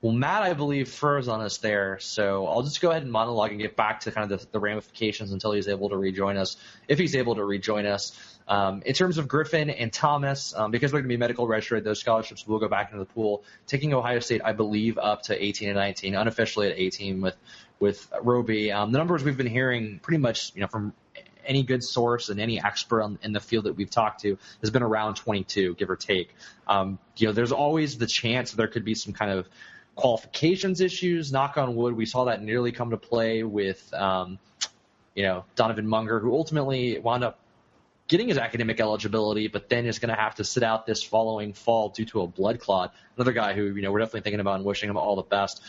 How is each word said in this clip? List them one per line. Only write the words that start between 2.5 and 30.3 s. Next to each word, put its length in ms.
just 180
go 100
ahead 120
and 80
monologue 400
and 100
get 160
back 240
to 100
kind 180
of 120
the, 100
the 80
ramifications 720
until 220
he's 160
able 220
to 60
rejoin 380
us, 220
if 100
he's 160
able 200
to 100
rejoin 400
us. 260
Um, 400
in 100
terms 220
of 120
Griffin 400
and 240
Thomas, 640
um, 140
because 200
they're 80
gonna 80
be 80
medical 320
redshirt, 380
those 160
scholarships 440
will 140
go 80
back 240
into 80
the 60
pool, 400
taking 280
Ohio 260
State, 240
I 80
believe, 460
up 260
to 180
eighteen 280
and 80
nineteen, 380
unofficially 540
at 80
eighteen 440
with, 160
with 320
Roby. 520
Um, 180
the 60
numbers 260
we've 140
been 100
hearing 520
pretty 180
much, 360
you 60
know, 80
from 240
any 180
good 180
source 460
and 140
any 200
expert 420
on, 200
in 80
the 80
field 260
that 120
we've 120
talked 340
to 140
has 100
been 140
around 320
twenty-two, 600
give 140
or 60
take. 400
Um, 320
you 120
know, 40
there's 220
always 440
the 100
chance 440
that 60
there 100
could 160
be 120
some 180
kind 180
of 160
qualifications 840